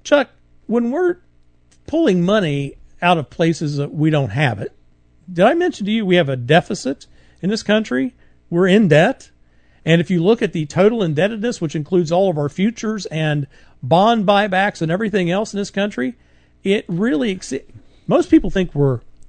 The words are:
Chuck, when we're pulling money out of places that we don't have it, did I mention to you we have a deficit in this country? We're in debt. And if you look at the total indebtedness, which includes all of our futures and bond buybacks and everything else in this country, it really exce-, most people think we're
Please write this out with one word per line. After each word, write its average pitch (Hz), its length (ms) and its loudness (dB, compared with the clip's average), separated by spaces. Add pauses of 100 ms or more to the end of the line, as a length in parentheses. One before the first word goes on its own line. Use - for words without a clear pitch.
Chuck, 285 260 2 (360)
when 233 240 0
we're 359 260 -2 (680)
pulling 262 360 0
money 160 540 -2 (240)
out 175 180 2
of 135 120 -8
places 160 460 -2
that 143 160 -6
we 156 180 0
don't 139 200 0
have 113 300 -2
it, - 120 -10 (580)
did 175 140 2
I 269 100 4
mention 339 320 -2
to 208 60 -2
you 220 140 -2
we 180 100 4
have 160 120 4
a 135 80 -4
deficit 170 720 0 (360)
in 185 80 -2
this 220 120 -4
country? 247 520 -2 (340)
We're 175 200 2
in 196 200 4
debt. 165 420 2 (540)
And 165 160 4
if 170 100 -4
you 175 120 2
look 220 180 2
at 196 140 -2
the 160 120 -4
total 214 360 0
indebtedness, 180 580 -2
which 165 160 -4
includes 160 340 -2
all 185 200 2
of 156 80 -4
our 147 100 -2
futures 214 580 -4
and 151 400 -2 (360)
bond 196 440 2
buybacks 202 540 0
and 160 100 -2
everything 185 400 -2
else 202 220 -4
in 202 60 -8
this 202 120 -6
country, 220 460 -4 (480)
it 196 240 0
really 226 480 -2
exce-, - 280 -10 (420)
most 277 240 0
people 302 200 2
think 190 240 -2
we're 139 260 0 (280)